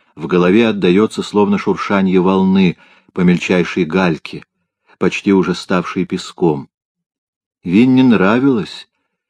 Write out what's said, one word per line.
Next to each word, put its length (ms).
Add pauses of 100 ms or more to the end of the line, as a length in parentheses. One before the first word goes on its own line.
(140)
в 120
голове 420
отдается 540
словно 360
шуршанье 640
волны 580 (340)
по 80
мельчайшей 640
гальке — 580 (560)
почти 340
уже 220
ставшей 520
песком. 640 (920)
Винни 400
нравилось, 840 (420)